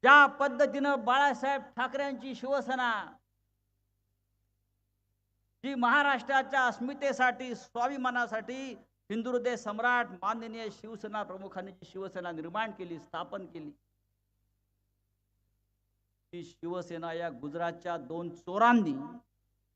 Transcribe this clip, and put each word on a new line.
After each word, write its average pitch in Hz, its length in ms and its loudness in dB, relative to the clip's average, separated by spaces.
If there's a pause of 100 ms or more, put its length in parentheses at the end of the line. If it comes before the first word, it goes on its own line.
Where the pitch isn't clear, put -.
ज्या 277 240 12
पद्धतीनं 277 760 2
बाळासाहेब 269 580 2
ठाकरेंची 269 720 -6
शिवसेना 240 800 -2 (2500)
जी 277 100 -4
महाराष्ट्राच्या 262 920 4
अस्मितेसाठी, 254 880 0
स्वाभिमानासाठी 247 1200 -4 (360)
हिंदू 226 200 -4
हृदय 247 260 0
सम्राट 233 540 0
माननीय 220 600 -6
शिवसेना 214 520 -10
प्रमुखांनी 190 500 -10
जी - 140 -20
शिवसेना 185 460 -10
निर्माण 170 380 -6
केली, 175 280 -12
स्थापन 175 480 -10
केली, 151 240 -14 (2500)
ती 175 120 -10
शिवसेना 170 680 -8
या 170 180 -4
गुजरातच्या 165 680 -6
दोन 160 340 -6
चोरांनी 185 880 4 (580)